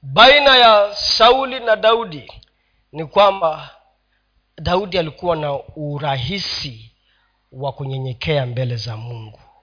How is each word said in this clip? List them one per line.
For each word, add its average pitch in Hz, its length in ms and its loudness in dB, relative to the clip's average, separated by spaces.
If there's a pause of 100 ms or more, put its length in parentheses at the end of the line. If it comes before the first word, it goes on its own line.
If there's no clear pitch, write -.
baina 269 540 6
ya 208 380 6
Sauli 254 680 2
na 226 160 0
Daudi 220 560 -2 (600)
ni 156 140 -10
kwamba 175 640 0 (920)
Daudi 185 360 -2
alikuwa 165 380 -4
na 151 160 -6 (240)
urahisi 139 1120 -8 (640)
wa 131 200 -10
kunyenyekea 135 720 -6
mbele 123 300 -6
za 110 200 -10
Mungu, 113 440 -16 (220)